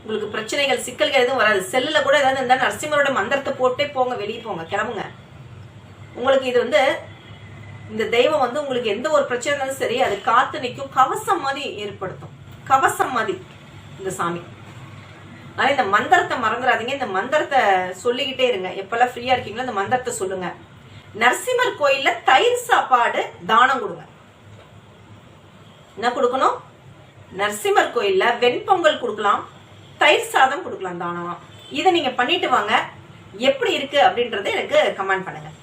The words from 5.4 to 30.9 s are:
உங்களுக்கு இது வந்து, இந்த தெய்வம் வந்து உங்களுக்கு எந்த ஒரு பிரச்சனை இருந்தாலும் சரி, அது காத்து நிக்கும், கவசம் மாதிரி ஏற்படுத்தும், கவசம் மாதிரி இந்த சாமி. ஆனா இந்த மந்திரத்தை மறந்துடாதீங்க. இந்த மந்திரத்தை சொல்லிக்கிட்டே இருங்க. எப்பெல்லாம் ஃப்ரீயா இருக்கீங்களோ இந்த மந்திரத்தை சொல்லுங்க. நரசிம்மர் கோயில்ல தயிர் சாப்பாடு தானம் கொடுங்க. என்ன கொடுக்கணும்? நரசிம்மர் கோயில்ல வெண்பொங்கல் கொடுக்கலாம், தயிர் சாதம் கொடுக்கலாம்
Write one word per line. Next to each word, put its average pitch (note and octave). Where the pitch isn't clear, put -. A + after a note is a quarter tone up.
உங்களுக்கு C4
இது A#3+
வந்து, C#4+
இந்த A3
தெய்வம் D4
வந்து B3
உங்களுக்கு A#3+
எந்த B3+
ஒரு C#4+
பிரச்சனை B3
இருந்தாலும் C4+
சரி, A#3
அது G4+
காத்து C4
நிக்கும், C4+
கவசம் E4+
மாதிரி C#4
ஏற்படுத்தும், F#3+
கவசம் D#4+
மாதிரி G#3+
இந்த F#3+
சாமி. E3+
ஆனா A3
இந்த B3+
மந்திரத்தை B3
மறந்துடாதீங்க. A#3+
இந்த B3+
மந்திரத்தை C#4
சொல்லிக்கிட்டே B3+
இருங்க. F#3
எப்பெல்லாம் A#3+
ஃப்ரீயா B3
இருக்கீங்களோ A#3+
இந்த A3+
மந்திரத்தை A#3
சொல்லுங்க. F#3
நரசிம்மர் A#4+
கோயில்ல C#4
தயிர் B3
சாப்பாடு A#3+
தானம் B3+
கொடுங்க. D#3+
என்ன A3+
கொடுக்கணும்? C#4
நரசிம்மர் G#3+
கோயில்ல G3+
வெண்பொங்கல் E4
கொடுக்கலாம், G#3
தயிர் F#4+
சாதம் D4
கொடுக்கலாம் F3+